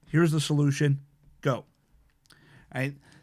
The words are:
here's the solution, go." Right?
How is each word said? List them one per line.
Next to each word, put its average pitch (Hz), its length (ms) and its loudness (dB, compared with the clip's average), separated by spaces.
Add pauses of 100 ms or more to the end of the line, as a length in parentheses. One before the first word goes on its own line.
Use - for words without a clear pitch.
here's 160 260 2
the 160 80 0
solution, 143 600 0 (400)
go." 123 240 -4 (1080)
Right? 135 220 -6 (280)